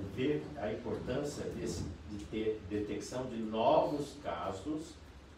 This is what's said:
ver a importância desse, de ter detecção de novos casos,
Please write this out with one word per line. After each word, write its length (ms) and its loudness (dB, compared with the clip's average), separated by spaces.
ver 280 2
a 160 0
importância 800 -2
desse, 340 -2
de 160 -6
ter 440 0
detecção 580 -2
de 100 -4
novos 840 4
casos, 720 -2